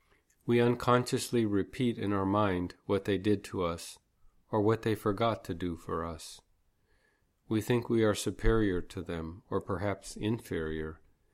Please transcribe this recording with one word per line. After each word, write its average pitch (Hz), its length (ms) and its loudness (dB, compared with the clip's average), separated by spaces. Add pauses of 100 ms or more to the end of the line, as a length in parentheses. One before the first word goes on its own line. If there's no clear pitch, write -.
(460)
We 120 160 4
unconsciously 120 840 2
repeat 107 520 0
in 104 160 -2
our 98 120 0
mind 95 500 2 (100)
what 98 180 0
they 98 140 0
did 98 280 2
to 95 200 -4
us, - 340 -6 (500)
or 110 120 0
what 110 220 2
they 110 120 0
forgot 107 480 0
to 92 100 -6
do 85 220 -4
for 82 300 -6
us. - 340 -12 (1080)
We 110 100 2
think 117 300 0
we 113 160 4
are 104 100 4
superior 104 680 2
to - 180 -10
them, 82 480 -8
or 98 100 0
perhaps 98 560 -4
inferior. 80 840 -4 (320)